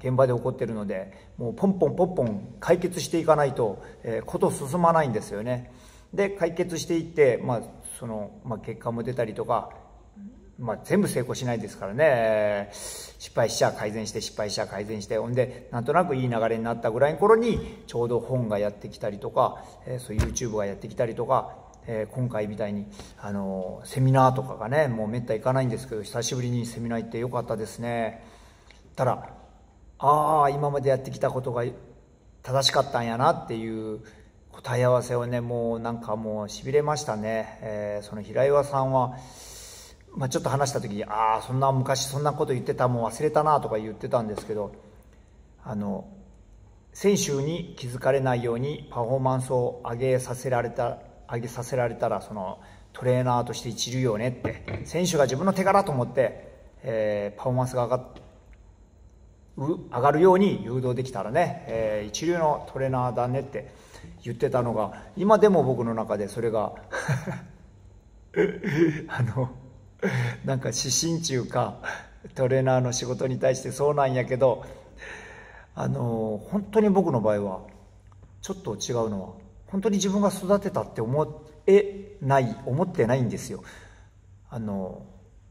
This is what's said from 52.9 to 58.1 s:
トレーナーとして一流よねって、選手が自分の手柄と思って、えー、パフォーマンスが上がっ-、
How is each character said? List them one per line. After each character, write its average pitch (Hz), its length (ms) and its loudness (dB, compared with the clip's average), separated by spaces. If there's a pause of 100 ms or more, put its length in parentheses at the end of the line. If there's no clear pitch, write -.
ト - 120 -12
レ 127 160 4
ー - 20 0
ナ 123 180 2
ー 117 40 -2
と 120 80 -6
し - 80 -8
て 127 80 -8
一 117 240 -6
流 131 80 -2
よ 117 180 2
ね 123 120 0
っ - 20 -4
て、 - 540 -8
選 175 200 -2
手 160 120 2
が 139 60 6
自 131 120 2
分 160 80 -2
の 190 80 4
手 190 100 0
柄 196 220 6
と 156 80 -2
思 123 120 0
っ - 20 0
て、 - 420 -2 (340)
え 104 540 -2
ー、 - 20 -16
パ - 60 -12
フ 131 60 0
ォ - 20 0
ー - 40 0
マ 127 80 2
ン 127 40 -2
ス 131 80 -6
が 120 80 2
上 113 60 -4
が 127 80 4
っ-、 127 80 -12 (1500)